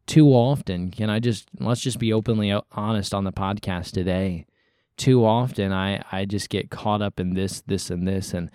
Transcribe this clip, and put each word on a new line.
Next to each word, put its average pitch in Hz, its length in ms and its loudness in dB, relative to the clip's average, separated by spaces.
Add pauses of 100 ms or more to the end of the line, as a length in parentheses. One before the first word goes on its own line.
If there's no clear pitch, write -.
Too 156 220 6
often, 120 640 2
can 107 180 -4
I 107 100 0
just, 113 300 -2 (100)
let's 120 220 -2
just 117 160 -4
be 110 160 0
openly 107 380 2
o-, 104 200 0
honest 107 420 -2
on 98 100 -2
the 95 80 -2
podcast 95 600 -4
today. 92 540 -2 (520)
Too 127 280 4
often, 110 460 2
I, 95 400 -2
I 95 140 -4
just 98 240 -4
get 98 200 -4
caught 104 320 -2
up 101 180 -4
in 92 140 -2
this, 92 280 -4
this, - 280 -4
and 90 180 -2
this, 95 260 -4
and, 85 220 -6